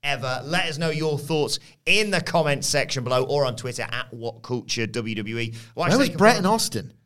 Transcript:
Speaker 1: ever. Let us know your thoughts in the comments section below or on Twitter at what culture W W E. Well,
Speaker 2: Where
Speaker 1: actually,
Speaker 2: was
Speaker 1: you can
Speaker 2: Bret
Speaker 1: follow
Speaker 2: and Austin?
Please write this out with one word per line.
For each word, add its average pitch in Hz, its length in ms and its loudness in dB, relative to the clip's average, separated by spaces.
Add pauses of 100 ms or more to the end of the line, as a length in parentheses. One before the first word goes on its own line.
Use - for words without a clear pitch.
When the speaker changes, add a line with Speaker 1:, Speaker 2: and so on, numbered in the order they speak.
Speaker 1:
ever. 131 420 -2
Let 175 220 0
us 151 120 -6
know 165 100 0
your 151 300 0
thoughts 147 400 0 (260)
in 208 240 4
the 185 120 2
comments 147 460 0
section 135 360 0
below 127 200 2
or 143 220 0
on 123 100 -2
Twitter 117 280 -6
at 123 280 -6
what 113 300 -10
culture 117 460 -4
W 113 260 -4
W 110 240 -4
E. 117 160 -4 (220)
Well, 151 80 -2
Speaker 2:
Where - 60 2
Speaker 1:
actually, 196 100 6
Speaker 2:
was 277 80 4
Speaker 1:
you - 60 -2
can - 40 -8
Speaker 2:
Bret 220 200 8
Speaker 1:
follow - 20 -
Speaker 2:
and 180 80 2
Austin? 208 460 0 (120)